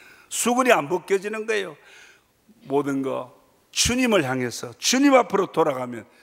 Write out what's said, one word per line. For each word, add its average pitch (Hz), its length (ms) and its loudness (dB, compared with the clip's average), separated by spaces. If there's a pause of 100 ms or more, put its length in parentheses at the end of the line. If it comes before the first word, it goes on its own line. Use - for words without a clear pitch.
(300)
수군이 247 420 2
안 156 160 4
벗겨지는 196 580 -4
거예요. 196 300 -6 (880)
모든 139 380 -2
거 127 360 -8 (340)
주님을 233 520 2
향해서 123 540 -6
주님 269 360 4
앞으로 196 340 2
돌아가면 127 580 -2 (180)